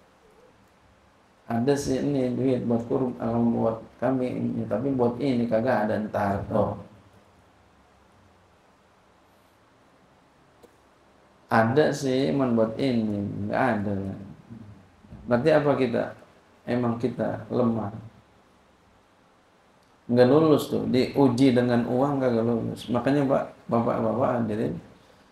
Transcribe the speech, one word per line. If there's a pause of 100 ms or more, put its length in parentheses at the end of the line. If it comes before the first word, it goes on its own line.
(1500)
Ada
sih
ini
duit
buat
kur-,
eh,
buat (240)
kami
ini,
tapi
buat
ini
kagak
ada, (140)
ntar,
oh. (4000)
Ada
sih,
cuman
buat
ini,
nggak (160)
ada. (1400)
Berarti
apa
kita? (640)
Emang
kita
lemah. (2250)
Nggak
lulus
tuh,
diuji
dengan
uang
kagak
lulus.
Makanya,
Pak,
Bapak-bapak
hadirin, (580)